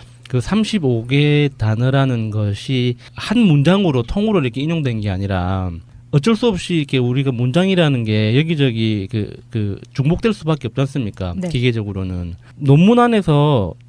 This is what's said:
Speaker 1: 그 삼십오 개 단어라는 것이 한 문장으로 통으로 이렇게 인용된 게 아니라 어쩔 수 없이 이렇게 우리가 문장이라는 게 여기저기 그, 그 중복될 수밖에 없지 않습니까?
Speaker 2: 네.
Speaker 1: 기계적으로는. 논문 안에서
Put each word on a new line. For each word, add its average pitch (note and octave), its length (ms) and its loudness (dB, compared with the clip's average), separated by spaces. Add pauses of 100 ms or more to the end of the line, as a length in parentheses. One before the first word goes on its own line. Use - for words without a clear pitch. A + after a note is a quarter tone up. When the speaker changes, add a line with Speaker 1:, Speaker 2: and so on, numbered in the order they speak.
(280)
Speaker 1:
그 B2 120 -2
삼십오 D3+ 680 -2
개 D3 420 2 (100)
단어라는 A#2+ 720 0
것이 A#2+ 680 -2 (180)
한 - 240 -2
문장으로 E3 640 4
통으로 G3+ 380 0
이렇게 B2+ 220 -4
인용된 C#3+ 400 -2
게 G#2 80 -2
아니라 F#2+ 600 -2 (400)
어쩔 D3+ 260 2
수 B3 120 -2
없이 F3+ 260 -2
이렇게 C#3+ 240 -2
우리가 C3 340 0
문장이라는 C#3+ 720 0
게 G#2+ 340 0
여기저기 A2+ 720 0
그, G#2+ 260 -6 (140)
그 G#2 280 -4 (140)
중복될 E3+ 400 0
수밖에 D#3 360 -4
없지 - 120 -4
않습니까? G#2+ 560 -4
Speaker 2:
네. F3 140 -6
Speaker 1:
기계적으로는. G2 840 -4 (220)
논문 D#3+ 420 6
안에서 D3+ 760 2 (140)